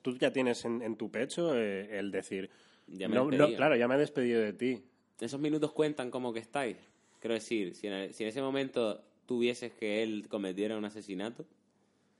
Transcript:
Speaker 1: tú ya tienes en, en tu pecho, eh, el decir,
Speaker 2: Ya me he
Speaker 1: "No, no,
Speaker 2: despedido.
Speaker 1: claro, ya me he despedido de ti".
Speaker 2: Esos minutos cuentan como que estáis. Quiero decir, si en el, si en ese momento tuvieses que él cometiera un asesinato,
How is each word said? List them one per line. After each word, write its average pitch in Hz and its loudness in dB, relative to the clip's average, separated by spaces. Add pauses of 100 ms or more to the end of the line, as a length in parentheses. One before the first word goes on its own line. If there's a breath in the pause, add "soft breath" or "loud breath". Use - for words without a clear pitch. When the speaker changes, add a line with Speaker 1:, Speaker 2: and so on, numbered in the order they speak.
Speaker 1:
tú 127 -2
ya 135 4
tienes 127 2
en, 117 -2
en 110 -4
tu 107 -4
pecho, 147 0
eh, 104 -2
el 98 -4
decir, 95 -4 (380 soft breath)
Speaker 2:
Ya 92 -4
me 110 2
he - 4
Speaker 1:
"No, 131 4
no, 156 0
Speaker 2:
despedido. 131 6
Speaker 1:
claro, 143 6
ya 120 6
me 127 4
he - 6
despedido 127 4
de 104 0
ti". 120 0 (360)
Speaker 2:
Esos 117 -6
minutos 151 2
cuentan 147 0
como 127 -4
que 113 -4
estáis. 113 -4 (420)
Quiero 113 0
decir, 107 0
si - -8
en 101 -4
el, 95 -4
si - -6
en 107 0
ese 120 -4
momento 135 0 (240)
tuvieses 120 0
que 110 -2
él 107 -4
cometiera 101 -2
un 104 -4
asesinato, 104 -8 (760)